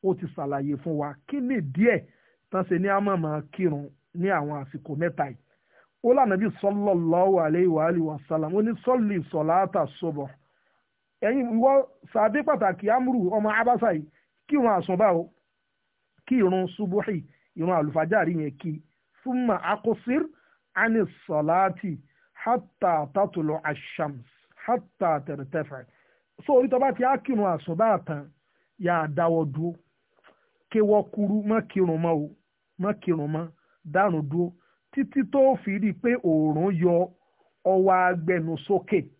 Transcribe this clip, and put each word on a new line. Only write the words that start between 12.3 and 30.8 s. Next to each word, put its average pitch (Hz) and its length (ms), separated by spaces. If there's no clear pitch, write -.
pàtàkì 202 460
Amúrù 247 440
ọmọ 214 160
Abasa 226 440
yìí, 151 120
kí 294 60
ìrun 240 140
àsùnbà 185 460
o, 165 80
kí 262 100
ìrun 185 300
subuhi, 185 560
ìrun 175 160
àlùfájàrí 160 640
yẹn 143 200
kí. 151 240
"Thumma 247 360
aqsir 226 600
ani 226 260
salati 175 760
hatta 180 720
tatlu 170 520
ash-shams, 143 640
hatta 175 640
tartafi." 143 600
So 294 140
orí 254 160
tó 254 100
bá 269 120
ti 240 120
á 254 140
kírun 233 280
àsùnbà 180 600
tán, 147 240
yà 175 160
á 156 120
dáwọ́ 165 440
dúró. 165 220
Kéwọ́ 208 380